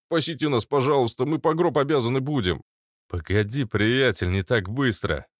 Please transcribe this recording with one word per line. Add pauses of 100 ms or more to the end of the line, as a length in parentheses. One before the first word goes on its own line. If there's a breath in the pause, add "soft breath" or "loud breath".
Спасите
нас,
пожалуйста,
мы
по
гроб
обязаны
будем". (480)
"Погоди,
приятель,
не
так
быстро. (140)